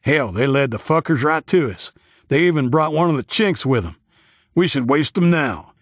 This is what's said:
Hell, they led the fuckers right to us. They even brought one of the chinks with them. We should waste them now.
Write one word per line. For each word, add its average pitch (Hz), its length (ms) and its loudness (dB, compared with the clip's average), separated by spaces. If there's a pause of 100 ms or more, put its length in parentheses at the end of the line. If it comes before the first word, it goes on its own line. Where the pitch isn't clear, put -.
Hell, 135 320 0
they 110 140 0
led 139 240 0
the 104 80 -8
fuckers 156 440 0
right 151 260 -2
to 160 220 0
us. - 220 -10 (360)
They 143 180 2
even 151 220 0
brought 156 240 0
one 165 180 2
of 156 60 2
the 127 80 -4
chinks 202 420 -2
with 127 180 0
them. 82 120 -12 (580)
We 175 140 2
should 127 200 -2
waste 143 260 0
them 170 160 2
now. 135 520 -2